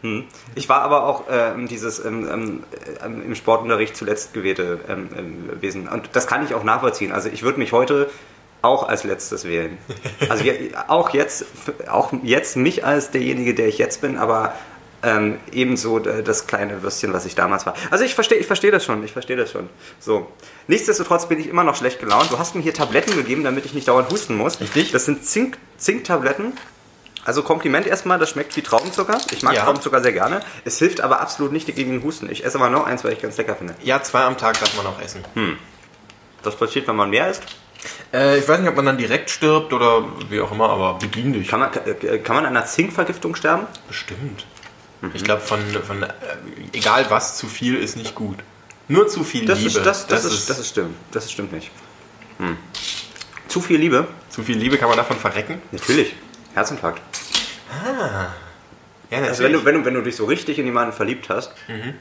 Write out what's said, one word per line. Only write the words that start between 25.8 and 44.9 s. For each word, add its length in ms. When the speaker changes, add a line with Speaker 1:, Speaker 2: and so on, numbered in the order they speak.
Speaker 1:
Also 180
Kompliment 420
erstmal, 340
das 100
schmeckt 260
wie 60
Traubenzucker. 560
Ich 120
mag 120
Speaker 2:
Ja. 100
Speaker 1:
Traubenzucker 360
sehr 120
gerne. 280
Es 140
hilft 220
aber 200
absolut 300
nicht 140
gegen 160
den 120
Husten. 280
Ich 140
esse 120
aber 120
noch 160
eins, 180
weil 100
ich 80
ganz 160
lecker 180
finde. 280
Speaker 2:
Ja, 200
zwei 200
am 140
Tag 220
darf 180
man 100
auch 140
essen. 220
Speaker 1:
Hm. 240
Das 120
passiert, 320
wenn 80
man 140
mehr 200
isst? 140
Speaker 2:
Äh, 260
ich 80
weiß 120
nicht, 100
ob 80
man 80
dann 120
direkt 320
stirbt 440
oder 300
wie 100
auch 140
immer, 160
aber 240
bedien 400
dich. 160
Speaker 1:
Kann 100
man, 140
äh, 460
kann 180
man 80
an 100
einer 100
Zinkvergiftung 720
sterben? 320
Speaker 2:
Bestimmt. 560